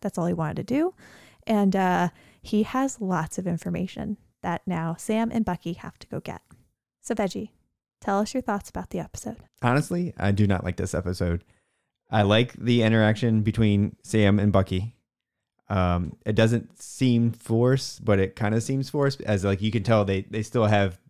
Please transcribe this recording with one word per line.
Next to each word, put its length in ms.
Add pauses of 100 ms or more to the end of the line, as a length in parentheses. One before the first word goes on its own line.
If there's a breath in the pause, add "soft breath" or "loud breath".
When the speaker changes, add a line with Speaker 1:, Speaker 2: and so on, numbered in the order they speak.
Speaker 1:
That's 160
all 80
he 80
wanted 240
to 60
do. 300 (520 loud breath)
And, 300
uh, 340 (320 soft breath)
he 220
has 380
lots 360
of 80
information 720 (240)
that 240
now 320
Sam 360
and 100
Bucky 300
have 260
to 80
go 140
get. 200 (600)
So, 120
Veggie, 360 (500)
tell 200
us 140
your 80
thoughts 280
about 220
the 80
episode. 380 (240)
Speaker 2:
Honestly, 560
I 140
do 160
not 160
like 140
this 160
episode. 500 (640)
I 120
like 320
the 300
interaction 580
between 640
Sam 360
and 120
Bucky. 440 (720)
Um, 480 (100)
it 100
doesn't 460
seem 520
forced, 720
but 140
it 180
kinda 240
seems 280
forced, 320
as, 220
like, 180
you 100
can 120
tell 220
they, 160
they 220
still 220
have 340 (100)